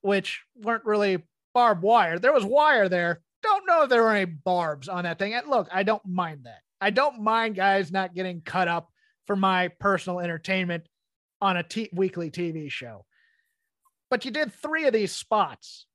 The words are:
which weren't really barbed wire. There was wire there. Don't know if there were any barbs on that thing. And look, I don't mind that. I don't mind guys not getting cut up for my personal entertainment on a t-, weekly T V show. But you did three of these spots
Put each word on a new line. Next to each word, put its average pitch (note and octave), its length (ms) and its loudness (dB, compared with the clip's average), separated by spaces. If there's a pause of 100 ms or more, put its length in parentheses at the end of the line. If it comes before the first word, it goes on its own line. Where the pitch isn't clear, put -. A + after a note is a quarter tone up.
which G3 400 -2 (120)
weren't A3+ 300 -6
really G3+ 380 0 (320)
barbed A3 280 4
wire. F#3+ 360 4
There A#3+ 160 4
was A#3 100 4
wire B3 460 4
there. F3 320 0 (200)
Don't G4+ 240 0
know E4+ 180 4
if C4 40 -4
there A#3+ 140 4
were A3 120 4
any G3 120 0
barbs D#3+ 640 -4
on F3+ 140 -6
that E3 140 -4
thing. G3+ 140 -4
And B3 160 -6
look, A3+ 240 0
I F#3 100 0
don't G#3 220 0
mind E3+ 400 -6
that. A2+ 160 -20 (180)
I G3 120 0
don't B3+ 320 0
mind A3 340 0
guys F#3+ 340 2
not F#3 240 -4
getting F3+ 280 -6
cut F#3 260 -2
up E3+ 220 -4 (360)
for G#3 80 -2
my F#3 340 2 (120)
personal F#3 400 -2
entertainment F3 680 -4 (540)
on F#3+ 160 0
a F3 60 -4
t-, G#3+ 320 -8
weekly F3 360 -4
T F3 200 -6
V D#3 180 -10
show. A2+ 380 -14 (1040)
But B3+ 160 -2
you C4 40 -8
did C4+ 220 -4
three D#4 340 -6
of B3+ 60 4
these G#3+ 200 0
spots - 840 -6